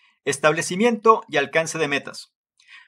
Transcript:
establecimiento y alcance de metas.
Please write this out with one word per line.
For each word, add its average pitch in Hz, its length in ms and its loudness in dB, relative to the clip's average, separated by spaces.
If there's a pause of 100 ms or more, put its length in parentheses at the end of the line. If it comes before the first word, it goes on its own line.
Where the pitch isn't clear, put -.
(260)
establecimiento 180 1000 2
y 170 100 -4
alcance 160 400 -2
de 156 100 0
metas. - 460 -8 (540)